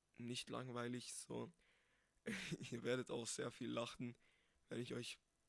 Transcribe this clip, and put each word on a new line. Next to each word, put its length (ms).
nicht 320
langweilig, 640
so. 400
<laughs> 460
Ihr 100
werdet 280
auch 160
sehr 240
viel 180
lachen, 480
wenn 100
ich 140
euch 240